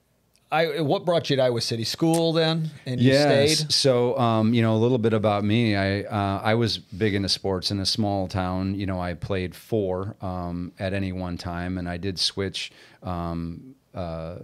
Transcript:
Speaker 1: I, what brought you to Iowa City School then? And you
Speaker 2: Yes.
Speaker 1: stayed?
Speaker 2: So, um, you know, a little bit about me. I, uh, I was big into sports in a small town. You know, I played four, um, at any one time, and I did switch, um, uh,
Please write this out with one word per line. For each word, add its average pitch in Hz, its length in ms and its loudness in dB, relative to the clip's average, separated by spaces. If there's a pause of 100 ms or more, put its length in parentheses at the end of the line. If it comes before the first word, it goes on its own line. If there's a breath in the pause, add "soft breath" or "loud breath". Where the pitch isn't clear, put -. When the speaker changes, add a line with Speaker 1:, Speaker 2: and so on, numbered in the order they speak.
(520)
Speaker 1:
I, 156 300 0
what 151 240 0
brought 170 260 0
you 143 60 2
to 131 40 4
Iowa 123 180 2
City 113 240 -4
School 165 480 2
then? 160 380 0 (160)
And 127 160 -2
you 127 100 8
Speaker 2:
Yes. 143 460 4
Speaker 1:
stayed? 151 160 -4
Speaker 2:
So, 123 460 2
um, 113 340 4
you 120 80 4
know, 113 140 4
a - 20 4
little 120 220 4
bit 110 120 2
about 104 320 2
me. 107 320 2
I, 98 280 0
uh, 98 400 -2
I 110 100 4
was 113 240 2
big 101 380 -2
into 98 140 0
sports 92 420 -2
in 101 80 -2
a 95 60 -4
small 101 420 -2
town. 92 480 -2
You 101 100 -4
know, 92 160 -4
I 87 140 -4
played 92 400 -6
four, 98 680 -4
um, 87 560 -6
at 95 160 -4
any 95 180 -2
one 90 260 -6
time, 87 420 -6
and 87 100 -6
I 87 80 -6
did 90 220 -6
switch, - 520 -6 (300 loud breath)
um, 85 720 -8 (220)
uh, 82 480 -10